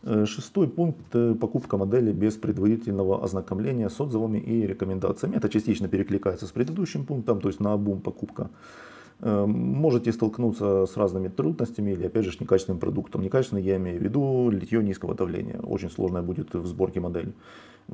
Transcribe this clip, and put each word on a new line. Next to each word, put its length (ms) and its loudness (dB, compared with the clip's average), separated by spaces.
Э, 220 2
шестой 420 0
пункт, 480 -2
э, 200 4
покупка 420 -2
модели 340 2
без 240 2
предварительного 880 2
ознакомления 640 -2
с 120 -6
отзывами 380 0
и 280 0
рекомендациями. 720 -2
Это 120 2
частично 380 0
перекликается 580 0
с 60 -10
предыдущим 540 -2
пунктом, 340 -2
то 100 -2
есть 120 -4
наобум 400 0
покупка. 480 -6
Э, 240 2
можете 640 2
столкнуться 760 2
с 120 -6
разными 320 2
трудностями 600 -2
или, 160 -2
опять 180 2
же, 60 -2
с 100 -8
некачественным 380 2
продуктом. 420 -2
Некачественный 420 0
я 140 2
имею 220 -2
в 40 -2
виду 480 2
литьё 300 2
низкого 340 -2
давления. 480 -4
Очень 260 -4
сложная 320 -2
будет 320 -4
в 140 -4
сборке 320 -2
модель. 340 -4